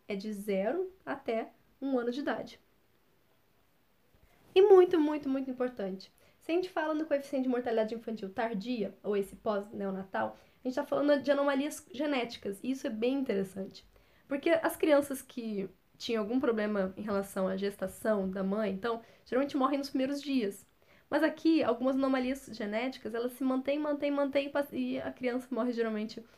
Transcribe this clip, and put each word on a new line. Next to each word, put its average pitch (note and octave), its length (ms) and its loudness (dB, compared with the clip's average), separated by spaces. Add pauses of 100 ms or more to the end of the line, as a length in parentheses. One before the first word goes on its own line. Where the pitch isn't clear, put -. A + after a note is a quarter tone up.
é G#3+ 80 -4
de G#3+ 160 -6
zero G#3+ 580 -2 (160)
até A#3+ 440 -4 (320)
um C4+ 180 0
ano A#3+ 120 0
de C4+ 100 -4
idade. - 380 -6 (2000)
E F#4+ 60 10
muito, F#4 360 10
muito, D4+ 300 0
muito C4+ 240 -2
importante. A#3 600 -6 (280)
Se - 120 -8
a E4 40 2
gente F4+ 140 0
fala D#4 240 -2
no D#4 120 -2
coeficiente C#4 380 0
de C4 60 0
mortalidade A#3 440 0
infantil A3 360 -8
tardia, A3+ 760 -4
ou G#3 120 0
esse G3 200 -2
pós-neonatal, G#3 1040 -4 (260)
a B3+ 40 -6
gente B3+ 80 -4
tá D4 80 0
falando C#4+ 380 2
de B3+ 80 0
anomalias C#4+ 640 2
genéticas, A#3+ 720 -4
e B3 80 -2
isso C4+ 160 -4
é - 20 -2
bem A#3 260 0
interessante. G3 680 -4 (420)
Porque C#4 220 -2
as E4 280 2
crianças C#4+ 440 4
que G#3+ 480 -6 (280)
tinham A3+ 260 -2
algum A#3+ 160 0
problema G#3 560 0
em G#3 60 -10
relação G3 480 -2
à F#3+ 80 -2
gestação G3 720 -2
da G3 140 -4
mãe, G3 280 0
então, A3+ 300 -4 (240)
geralmente C#4 320 0
morrem C4+ 200 2
nos C4+ 120 -4
primeiros C#4 320 0
dias. B3+ 440 -2 (440)
Mas D4 120 2
aqui, D#4 400 4
algumas B3+ 340 2
anomalias C4 580 0
genéticas, A3 600 -4
elas A#3+ 200 -4
se C4+ 100 -6
mantêm, C4 340 0
mantêm, D4 320 0
mantêm, C#4+ 420 0 (200)
e B3+ 280 -2
a C4 120 -6
criança B3+ 400 -4
morre A#3+ 220 0
geralmente A3 520 -4 (120)